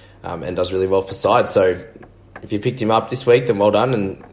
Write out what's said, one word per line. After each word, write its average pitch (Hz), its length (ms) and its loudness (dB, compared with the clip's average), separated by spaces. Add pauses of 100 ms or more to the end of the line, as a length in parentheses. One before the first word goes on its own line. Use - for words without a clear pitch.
(220)
um, 87 200 -10
and 87 140 -6
does 90 180 -2
really 95 140 0
well 95 140 2
for - 120 -12
side. 107 340 2
So 92 340 2 (600)
if - 100 -10
you 104 80 -4
picked 123 220 -4
him 107 80 0
up 113 180 2
this - 160 -8
week, 123 220 4
then 110 100 2
well 104 140 4
done. 117 240 2
And 98 280 -4 (100)